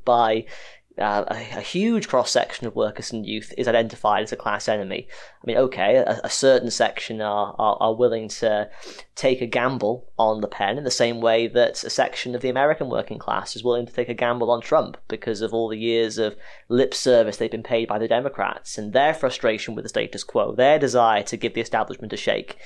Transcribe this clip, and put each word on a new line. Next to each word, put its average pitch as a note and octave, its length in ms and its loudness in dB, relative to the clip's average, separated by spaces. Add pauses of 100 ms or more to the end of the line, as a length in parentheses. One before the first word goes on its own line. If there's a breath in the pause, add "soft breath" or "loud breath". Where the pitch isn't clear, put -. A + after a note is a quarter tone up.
by, A#2 420 4 (520 loud breath)
uh, G#2 300 0
a, - 300 -8
a - 20 -8
huge G#3+ 480 0
cross-section - 580 0
of A2 80 -8
workers A2 380 -4
and A2 120 -6
youth G#2+ 320 -8
is A#2+ 120 -2
identified A2 560 2
as - 80 -10
a A2 40 -6
class G#2 300 -4
enemy. G2+ 400 -2 (340 loud breath)
I - 60 -20
mean, A2+ 120 -2
okay, B2 380 4
a, A2+ 280 2
a - 60 -6
certain B2 420 4
section - 480 -2
are, G#2 360 0
are, G#2 220 2
are A2+ 160 2
willing A2+ 340 2
to G#2+ 400 0 (460 loud breath)
take C3 260 2
a B2+ 60 -4
gamble B2 720 0
on A2 220 2
Le G#2 80 -2
Pen G#2 280 -2
in D3 60 -6
the C3 80 -4
same A#2 300 0
way A#2 260 4
that A2+ 380 2
a - 60 -8
section - 440 -2
of B2 60 -4
the C3 80 -2
American C#3 400 2
working A2+ 300 -4
class G#2+ 360 -4
is A2 80 -12
willing A#2+ 240 0
to - 60 -16
take B2 160 -2
a A#2+ 60 -6
gamble A#2+ 360 0
on A#2+ 100 2
Trump D3 360 0 (100)
because A2 340 -6
of A2 140 -4
all A2+ 140 0
the A2 100 -6
years A2+ 400 0
of G#2+ 160 0 (340 loud breath)
lip B2+ 260 2
service A#2 420 4
they've A2+ 140 -2
been A2+ 120 -8
paid A2+ 240 0
by G#2 120 -2
the A2 100 -2
Democrats A#2 680 -2
and G#2+ 160 -8
their C#3+ 220 4
frustration A#2 600 -2
with A2 80 -6
the - 60 -12
status G#2 340 -4
quo, A2+ 280 0
their C3+ 280 6
desire A2+ 420 4
to A#2 140 -8
give A2+ 180 -4
the A#2 60 -2
establishment A2 520 -4
a A2 40 -4
shake. - 500 -2